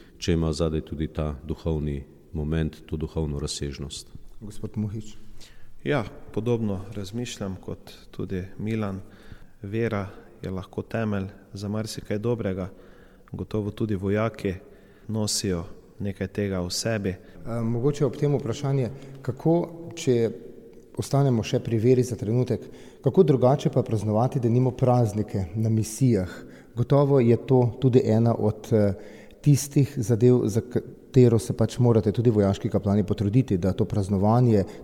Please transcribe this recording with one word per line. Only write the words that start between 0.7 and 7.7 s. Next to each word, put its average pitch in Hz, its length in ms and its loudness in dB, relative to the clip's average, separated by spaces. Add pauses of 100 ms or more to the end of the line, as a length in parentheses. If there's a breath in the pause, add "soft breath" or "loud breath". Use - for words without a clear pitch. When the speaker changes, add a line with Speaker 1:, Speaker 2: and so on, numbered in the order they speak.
Speaker 1:
tudi 78 220 -4
ta 76 260 -4 (100)
duhovni 76 600 -4 (300)
moment, 80 520 -4
to 80 120 -6
duhovno 76 420 -4
razsežnost. 71 680 -8 (340)
Speaker 2:
Gospod 107 360 -10
Muhič. 107 380 -6 (680 soft breath)
Speaker 3:
Ja, 139 200 0 (300)
podobno 110 520 -2 (100)
razmišljam 101 680 -8
kot - 300 -12 (200)